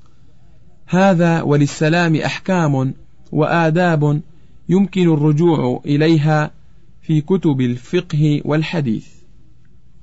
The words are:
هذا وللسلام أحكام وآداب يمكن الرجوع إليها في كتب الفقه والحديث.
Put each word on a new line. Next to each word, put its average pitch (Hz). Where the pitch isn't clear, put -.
هذا 175
وللسلام 156
أحكام 139
وآداب 156
يمكن 180
الرجوع 147
إليها 151
في 156
كتب 156
الفقه 147
والحديث. 151